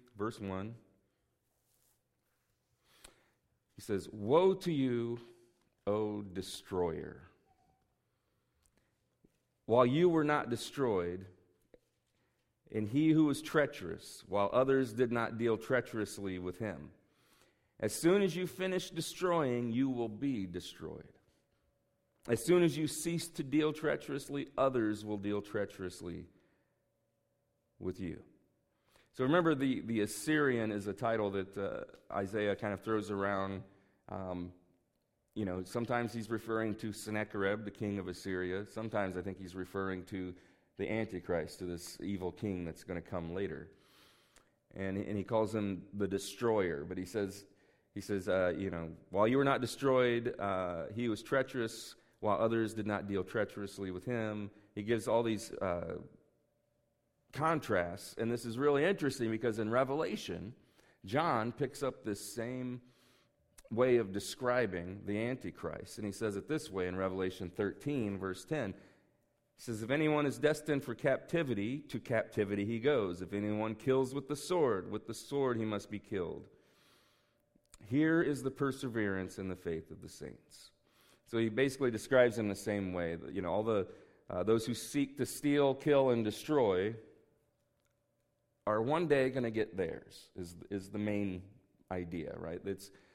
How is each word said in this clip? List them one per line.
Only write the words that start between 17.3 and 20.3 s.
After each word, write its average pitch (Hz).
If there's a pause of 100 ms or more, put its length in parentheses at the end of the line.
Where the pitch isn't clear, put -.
As -
soon 190
as 175
you 180
finish 185
destroying, 156
you 131
will 120
be 110